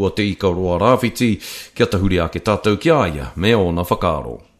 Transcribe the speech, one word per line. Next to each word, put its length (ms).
o 80
te 160
Ikaroa 480
Rāwhiti, 600
kia 160
tahuri 320
ake 160
tātou 400
ki 160
aia, 400
me 240
ona 240
whakaro. 600